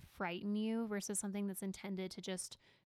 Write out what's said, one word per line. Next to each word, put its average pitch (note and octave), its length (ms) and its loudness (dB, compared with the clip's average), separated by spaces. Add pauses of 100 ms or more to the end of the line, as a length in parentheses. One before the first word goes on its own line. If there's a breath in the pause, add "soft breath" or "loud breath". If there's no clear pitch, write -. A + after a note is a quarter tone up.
(160)
frighten G3 400 2
you A3 300 4
versus G#3 320 0
something G3+ 300 0
that's F#3+ 140 -2
intended F#3+ 500 -2
to - 80 -8
just F#3 360 -4 (320 soft breath)